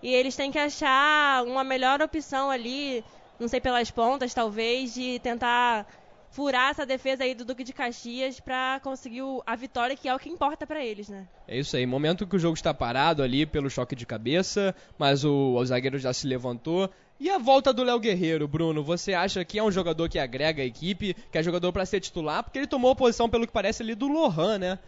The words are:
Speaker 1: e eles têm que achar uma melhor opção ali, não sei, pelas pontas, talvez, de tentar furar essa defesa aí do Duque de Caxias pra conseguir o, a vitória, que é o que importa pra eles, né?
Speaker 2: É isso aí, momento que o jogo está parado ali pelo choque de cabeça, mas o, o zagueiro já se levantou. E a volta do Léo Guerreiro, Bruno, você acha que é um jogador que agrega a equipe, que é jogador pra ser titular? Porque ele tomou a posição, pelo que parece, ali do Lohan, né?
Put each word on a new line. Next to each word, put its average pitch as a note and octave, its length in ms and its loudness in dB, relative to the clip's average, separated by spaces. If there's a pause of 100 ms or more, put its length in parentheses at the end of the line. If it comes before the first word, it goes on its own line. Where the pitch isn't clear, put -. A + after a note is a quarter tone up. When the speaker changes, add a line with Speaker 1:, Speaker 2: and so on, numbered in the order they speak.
Speaker 1:
e B3 100 -2
eles C4+ 240 4
têm C#4 160 -2
que D#4 60 -2
achar C#4+ 840 4
uma B3+ 200 -2
melhor C4 380 2
opção C#4 480 -2
ali, B3+ 540 -4 (360)
não A#3 80 -2
sei, B3 140 0
pelas B3 300 2
pontas, B3 420 0
talvez, A#3 640 -2
de B3 240 -4
tentar A#3+ 680 0 (440)
furar C4+ 420 2
essa D4 140 -4
defesa C4 380 -2
aí B3+ 100 0
do A#3 120 -10
Duque A#3+ 180 -8
de B3 100 -12
Caxias B3 640 -6
pra C4 440 -4
conseguir C4 400 -8
o, C4+ 220 -6
a A3+ 100 -4
vitória, B3+ 400 -4
que - 120 -8
é B3+ 60 0
o C4+ 60 -2
que D4 100 -12
importa D4+ 380 -2
pra D#4 160 -6
eles, G#3+ 260 -8
né? G3 160 -14 (220)
Speaker 2:
É A#2 100 -6
isso C#3+ 180 -4
aí, B2+ 100 2
momento D3+ 420 0
que F#3 80 -2
o F#3 40 4
jogo E3 140 2
está D#3 200 -2
parado C#3 500 2
ali C3+ 220 2
pelo C#3+ 240 -2
choque B2+ 260 -4
de A#2+ 100 -10
cabeça, F3+ 720 0 (240)
mas C#3 240 4
o, C#3 320 4
o B2 100 2
zagueiro B2+ 320 0
já B2+ 160 -2
se C#3+ 140 -4
levantou. B2+ 640 -2 (300)
E D#4+ 120 -2
a F#4+ 80 2
volta C4+ 340 6
do A3+ 80 0
Léo A#3+ 180 2
Guerreiro, F3 480 0
Bruno, D#3 360 0
você F3 320 -2
acha F3+ 280 0
que G#3 140 -6
é G#3+ 60 0
um G#3+ 80 4
jogador E3 360 0
que E3 120 -2
agrega C#3+ 420 -2
a C3 40 0
equipe, F3 500 -4 (160)
que E3+ 60 -2
é D#3+ 40 2
jogador F3 320 0
pra F#3+ 120 -2
ser F#3 160 -2
titular? E3 420 -4
Porque - 160 -8
ele C#4 80 -2
tomou B3+ 240 4
a C4+ 40 6
posição, A#3+ 320 4
pelo A#3 200 2
que - 60 -16
parece, G#3 280 0
ali A3+ 140 -4
do A#3+ 120 -2
Lohan, G#3+ 520 2
né? F#3 280 -2